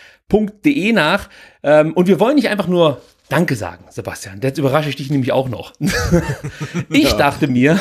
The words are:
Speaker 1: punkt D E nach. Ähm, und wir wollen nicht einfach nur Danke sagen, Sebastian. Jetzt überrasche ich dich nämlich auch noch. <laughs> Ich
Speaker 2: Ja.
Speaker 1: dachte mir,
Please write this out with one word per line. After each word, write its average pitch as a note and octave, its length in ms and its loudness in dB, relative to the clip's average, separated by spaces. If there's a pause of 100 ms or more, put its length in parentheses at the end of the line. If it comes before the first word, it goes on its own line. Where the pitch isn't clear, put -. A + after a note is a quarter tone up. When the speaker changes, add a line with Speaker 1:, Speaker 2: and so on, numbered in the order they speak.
(280)
Speaker 1:
punkt G#3 380 -2
D D3 40 4
E F3 220 0
nach. F3+ 380 0 (320)
Ähm, D#3 320 4
und F3+ 140 2
wir F3 120 4
wollen A#3+ 140 2
nicht A3+ 160 2
einfach G3+ 180 -4
nur E3+ 320 2 (300)
Danke D#3 260 0
sagen, F2 320 -10
Sebastian. G2 540 -14
Jetzt C3+ 160 -4
überrasche D3 320 0
ich B2+ 60 -8
dich C#3 140 -8
nämlich C3 220 0
auch B2+ 160 -2
noch. - 280 -10
<laughs> - 1120 -4
Ich C4 200 4
Speaker 2:
Ja. G#2+ 60 -2
Speaker 1:
dachte C#3+ 300 0
mir, C3+ 340 2